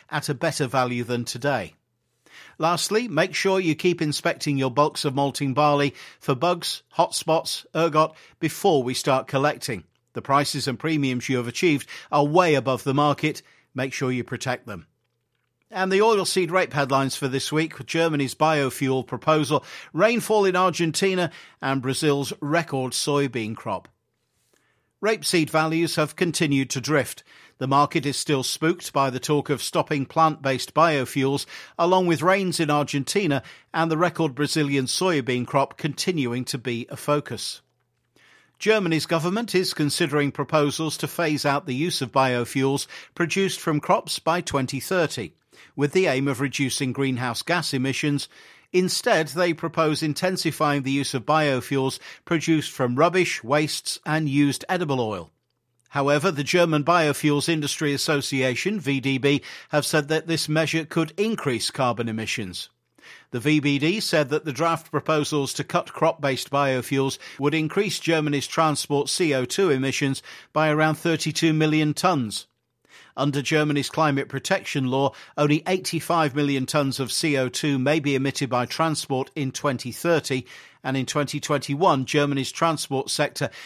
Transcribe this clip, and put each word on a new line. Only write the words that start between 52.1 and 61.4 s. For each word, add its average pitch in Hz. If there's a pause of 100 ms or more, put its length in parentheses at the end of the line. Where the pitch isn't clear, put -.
produced 160
from 123
rubbish, 170
wastes, 147
and 156
used 143
edible 170
oil. 104 (600)
However, 143
the 147
German 160
Biofuels 151
Industry 151
Association, 135
V 139
D 131
B, 143 (260)
have 151
said 147
that 156
this 160
measure 160
could 160
increase 196